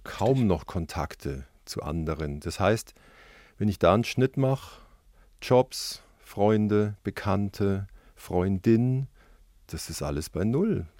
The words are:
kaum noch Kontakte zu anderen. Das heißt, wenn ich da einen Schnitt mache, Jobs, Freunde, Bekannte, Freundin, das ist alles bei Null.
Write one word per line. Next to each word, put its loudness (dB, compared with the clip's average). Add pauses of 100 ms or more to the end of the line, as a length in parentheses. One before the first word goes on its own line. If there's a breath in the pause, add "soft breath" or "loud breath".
kaum 0
noch 0
Kontakte -6 (200)
zu -10
anderen. -6
Das -8
heißt, 0 (640 soft breath)
wenn 0
ich -4
da 6
einen 2
Schnitt 0
mache, -2 (600 soft breath)
Jobs, 0 (160)
Freunde, 2
Bekannte, -2 (280 soft breath)
Freundin, 2 (600 soft breath)
das -12
ist -10
alles -4
bei -4
Null. 0 (140)